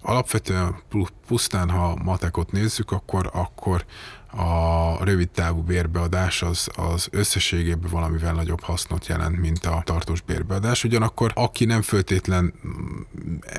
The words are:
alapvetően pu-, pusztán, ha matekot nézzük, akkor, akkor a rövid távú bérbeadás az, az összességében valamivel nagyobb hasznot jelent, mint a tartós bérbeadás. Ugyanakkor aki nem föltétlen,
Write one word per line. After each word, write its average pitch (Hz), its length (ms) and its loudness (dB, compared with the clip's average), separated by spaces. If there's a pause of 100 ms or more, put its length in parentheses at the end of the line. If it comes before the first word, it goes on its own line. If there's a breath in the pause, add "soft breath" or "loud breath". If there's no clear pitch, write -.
alapvetően 98 760 0 (140)
pu-, 101 160 0 (220)
pusztán, 92 440 2
ha 87 320 2
matekot 85 500 0
nézzük, 107 380 0
akkor, 92 420 -2
akkor 87 520 -2 (520 loud breath)
a 82 680 2
rövid 92 240 2
távú 85 340 0
bérbeadás 87 800 0
az, 85 340 -2
az 85 340 0
összességében 85 800 0
valamivel 82 440 0
nagyobb 82 260 0
hasznot - 460 -4
jelent, 82 320 0
mint 80 280 0
a 82 180 0
tartós 87 360 -2
bérbeadás. 98 640 0
Ugyanakkor 113 500 2
aki - 300 0
nem 113 180 4
föltétlen, 92 720 2 (1040)